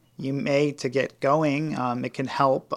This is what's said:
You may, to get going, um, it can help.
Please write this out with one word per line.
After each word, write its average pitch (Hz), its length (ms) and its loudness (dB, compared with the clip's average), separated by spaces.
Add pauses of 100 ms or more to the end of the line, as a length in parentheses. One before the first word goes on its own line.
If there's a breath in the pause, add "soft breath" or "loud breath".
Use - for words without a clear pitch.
(180)
You 135 160 -4
may, 143 400 2
to 139 160 -4
get 127 320 -2
going, 147 580 0
um, 123 240 -4
it 127 100 -6
can 135 140 -6
help. - 500 0